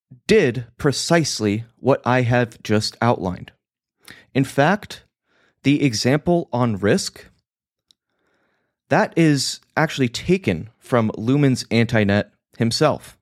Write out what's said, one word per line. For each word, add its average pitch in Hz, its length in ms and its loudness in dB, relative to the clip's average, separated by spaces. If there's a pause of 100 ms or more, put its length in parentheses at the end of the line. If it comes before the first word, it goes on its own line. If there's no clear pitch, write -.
(260)
did 127 400 2 (120)
precisely 120 880 0 (120)
what 139 300 0
I 127 160 2
have 123 400 -2
just 107 400 -2
outlined. 92 500 -2 (840)
In 135 100 0
fact, - 600 -2 (600)
the 143 200 2
example 147 680 0
on 120 240 -2
risk, 104 500 -2 (1600)
that 185 280 0
is 151 440 0 (160)
actually 139 320 0
taken 110 680 -4
from 113 400 0
Luhmann's 131 460 0
antinet 107 680 0 (260)
himself. 117 640 -2